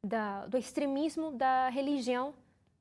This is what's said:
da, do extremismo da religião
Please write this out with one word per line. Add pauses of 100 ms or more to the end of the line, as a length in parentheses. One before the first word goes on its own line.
da,
do
extremismo
da
religião (480)